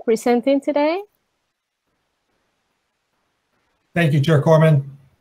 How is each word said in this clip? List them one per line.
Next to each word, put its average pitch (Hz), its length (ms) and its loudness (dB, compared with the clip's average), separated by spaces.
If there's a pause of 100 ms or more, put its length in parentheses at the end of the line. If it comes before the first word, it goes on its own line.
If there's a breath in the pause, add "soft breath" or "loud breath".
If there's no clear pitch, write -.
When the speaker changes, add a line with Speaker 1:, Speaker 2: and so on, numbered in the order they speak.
Speaker 1:
presenting 247 560 -2
today. 302 400 -4 (3000)
Speaker 2:
Thank 165 200 0
you, 143 60 0
Chair 139 200 2
Corman. 156 500 2 (300)